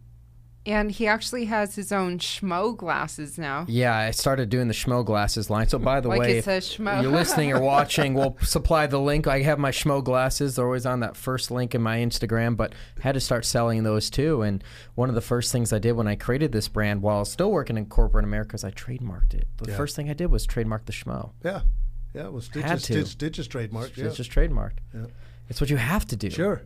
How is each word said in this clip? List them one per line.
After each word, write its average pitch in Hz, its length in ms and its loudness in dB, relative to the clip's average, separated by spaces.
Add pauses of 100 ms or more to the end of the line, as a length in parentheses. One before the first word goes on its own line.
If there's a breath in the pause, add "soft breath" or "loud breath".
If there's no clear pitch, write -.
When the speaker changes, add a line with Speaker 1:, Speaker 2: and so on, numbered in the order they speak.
(680)
Speaker 1:
And 208 220 2
he 214 160 -2
actually 220 400 0
has 208 300 -2
his 202 160 -6
own 185 260 0
Schmo 190 580 -2
glasses 147 600 -4
now. 151 320 -4
Speaker 2:
Yeah, 120 260 4
I 110 140 2
started 131 400 0
doing 123 180 2
the 110 60 0
Schmo 123 320 0
glasses 104 420 0
line. 110 220 2
So, 143 80 4
by 135 220 2
the 123 80 -2
Speaker 1:
Like - 140 2
Speaker 2:
way, - 180 4
Speaker 1:
it - 40 -2
says 190 280 0
Speaker 2:
if - 80 -10
Speaker 1:
Schmo. 202 240 0
Speaker 2:
you're 135 80 2
listening 156 420 2
or 135 80 4
watching, 139 520 4
Speaker 1:
<laughs> - 20 2
Speaker 2:
we'll 135 260 2
supply 156 460 2
the 139 120 0
link. 147 280 2
I 135 160 2
have 151 160 2
my 139 100 2
Schmo 139 340 0
glasses. 131 520 2
They're 127 100 2
always 127 220 0
on 127 140 0
that 113 140 -4
first 127 360 -4
link 123 240 -2
in 117 80 2
my 113 160 0
Instagram, 117 580 0
but 110 160 -2 (240 loud breath)
I - 60 -8
had 131 100 2
to 131 60 0
start 120 260 0
selling 117 380 2
those 107 260 0
too. 143 320 2
And 101 220 0 (320 loud breath)
one 123 120 2
of 127 60 0
the 113 80 0
first 120 300 0
things 120 200 0
I 110 60 2
did 113 140 2
when 113 160 0
I 104 80 0
created 135 360 0
this 107 160 -2
brand, 104 360 0
while 104 220 2
still 196 260 0
working 123 260 -2
in 104 80 -4
corporate 107 400 6
America, 107 300 -4
is - 80 -8
I 98 80 -6
trademarked 120 640 0
it. - 120 0 (100)
The 110 120 -6
Speaker 3:
Yeah. 101 80 -4
Speaker 2:
first 143 180 -2
thing 147 140 -6
I 147 40 -4
did 175 180 0
was 113 160 4
trademark 110 400 -2
the 104 60 -8
Schmo. - 400 -8 (100)
Speaker 3:
Yeah. 180 180 -4 (540)
Yeah, 165 140 -8
well, 135 120 -8
Stitch 147 220 -6
Speaker 2:
Had 165 140 0
Speaker 3:
is, 156 80 -4
Speaker 2:
to. 117 80 0
Speaker 3:
Stitch, 101 160 2
Stitch 160 300 -6
is - 80 -8
trademarked, 113 440 -6
Speaker 2:
Stitch - 120 -14
Speaker 3:
yeah. 110 60 -2
Speaker 2:
is 120 180 -8
trademarked. 131 500 2 (180)
Speaker 3:
Yeah. 113 100 -8 (420 loud breath)
Speaker 2:
It's - 140 -4
what 139 80 2
you 143 80 2
have 151 300 0
to 123 80 -4
do. 101 160 -4
Speaker 3:
Sure. 190 340 -2